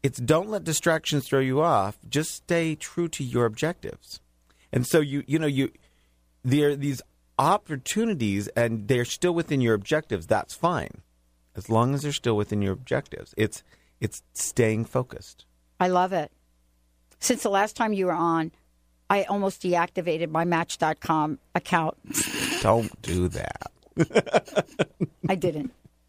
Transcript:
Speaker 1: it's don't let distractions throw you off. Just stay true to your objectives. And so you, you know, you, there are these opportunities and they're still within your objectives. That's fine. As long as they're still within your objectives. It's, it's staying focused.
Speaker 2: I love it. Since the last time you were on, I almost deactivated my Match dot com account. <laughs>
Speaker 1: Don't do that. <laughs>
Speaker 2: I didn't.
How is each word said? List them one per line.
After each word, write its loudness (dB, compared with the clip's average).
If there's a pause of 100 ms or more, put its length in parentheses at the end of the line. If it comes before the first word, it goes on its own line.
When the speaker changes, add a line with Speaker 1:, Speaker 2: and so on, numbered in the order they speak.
Speaker 1:
it's -2
don't 2
let -4
distractions 0
throw 2
you 2
off. 2 (100)
Just -2
stay -2
true -6
to -8
your 0
objectives. -6 (500)
And 0
so 6
you, 0
you 2
know, 2
you, 0 (720)
there 4
are 0
these -4 (360)
opportunities 0
and 0
they're 2
still -2
within 0
your 4
objectives. -2
That's 0
fine. -2 (540)
As -12
long 4
as -2
they're -4
still 0
within 0
your 0
objectives. -6
It's, 0 (400)
it's -6 (100)
staying 0
focused. -8 (340)
Speaker 2:
I 4
love 2
it. -2 (880)
Since 0
the 0
last 2
time 0
you 0
were 2
on, 0 (600)
I 2
almost -2
deactivated -2
my 2
Match 0
dot 0
com 0 (160)
account. 0 (320)
<laughs> -4
Speaker 1:
Don't 2
do 0
that. -8 (240)
<laughs> 2 (840)
Speaker 2:
I 2
didn't. -4 (360)